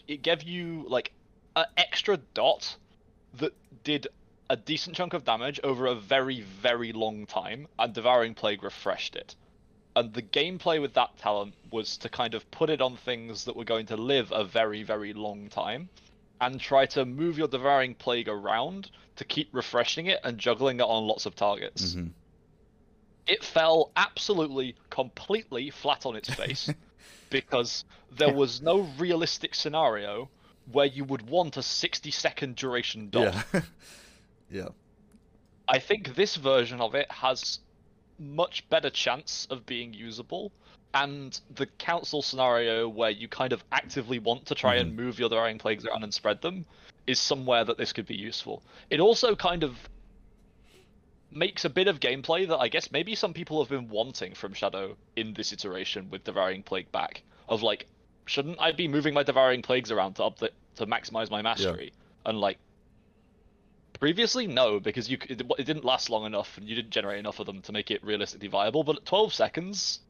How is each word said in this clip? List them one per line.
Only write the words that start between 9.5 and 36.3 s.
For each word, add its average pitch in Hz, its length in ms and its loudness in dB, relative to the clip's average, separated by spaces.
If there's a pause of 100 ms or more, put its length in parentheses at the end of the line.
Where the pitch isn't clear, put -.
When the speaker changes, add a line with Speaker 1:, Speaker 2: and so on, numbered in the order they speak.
Speaker 1:
And 117 160 2
the 117 80 -6
gameplay 160 600 0
with 135 120 -2
that - 240 4
talent 104 380 0 (160)
was 110 260 -4
to - 120 -8
kind 113 260 -2
of - 160 -8
put 160 180 2
it 143 120 2
on 127 140 2
things 113 500 -8
that 120 100 -6
were 117 100 -8
going 110 220 0
to 113 100 -6
live 127 340 2
a 107 140 2
very, 107 380 0
very 104 300 -4
long 104 360 -8
time, 117 400 -6 (560)
and 131 140 -2
try 135 280 6
to 135 180 2
move 147 320 -2
your 156 100 2
Devouring 131 480 2
Plague 120 320 -2
around 113 600 -2 (260)
to - 80 -8
keep - 300 -4
refreshing 123 540 0
it 190 160 2
and 120 140 -4
juggling 123 420 2
it 123 40 4
on 110 240 2
lots - 180 0
of 101 100 -8
targets. 98 600 -2
Speaker 2:
Mm-hmm. 87 120 -6 (1200)
Speaker 1:
It 160 160 2
fell 160 520 6
absolutely, 156 800 0 (140)
completely 135 800 -4
flat - 360 0
on 120 120 -4
its - 160 -8
face 127 360 -4 (320)
Speaker 2:
<laughs> - 280 -20
Speaker 1:
because 131 560 0 (260)
there 147 160 4
Speaker 3:
Yeah. 135 60 8 (100)
Speaker 1:
was 120 180 -2
no 170 180 4 (200)
realistic 170 560 0
scenario 123 760 0 (420)
where 139 140 6
you 139 200 0
would 123 240 -4
want 165 280 2
a 127 60 -4
sixty-second - 920 -2
duration 120 540 -4
dot. 101 260 4 (180)
Speaker 2:
Yeah. 175 140 2
<laughs> - 40 -20 (800)
Yeah. 92 180 -8 (960)
Speaker 1:
I 131 120 6
think 196 360 -2
this 196 200 2